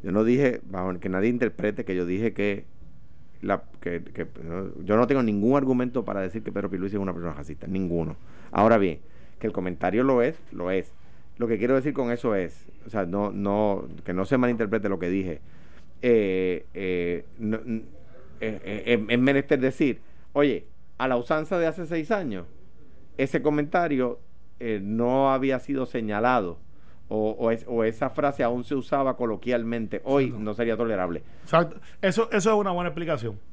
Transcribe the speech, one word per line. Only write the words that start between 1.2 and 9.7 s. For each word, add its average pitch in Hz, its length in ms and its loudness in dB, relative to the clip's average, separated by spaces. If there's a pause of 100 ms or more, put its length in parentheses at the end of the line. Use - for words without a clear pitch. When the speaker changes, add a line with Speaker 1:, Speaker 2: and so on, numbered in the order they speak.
Speaker 1:
interprete 110 540 0
que 92 120 -2
yo 90 100 0
dije 98 280 0
que 101 320 -2 (760)
la, 98 220 0 (180)
que, 85 220 -4
que, - 240 -6 (160)
no, 90 260 -6 (140)
yo 104 140 4
no 120 100 6
tengo 135 160 4
ningún 107 340 4
argumento 127 480 2
para 101 160 -2
decir 98 220 -4
que 104 80 -6
Pedro 98 180 -2
Pierluisi 98 260 -2
es 101 60 0
una 95 120 -2
persona 85 200 -4
racista, 73 320 -8
ninguno. 85 500 0 (360)
Ahora 110 260 8
bien, 92 220 2 (400)
que 113 80 -4
el 104 60 -2
comentario 92 500 0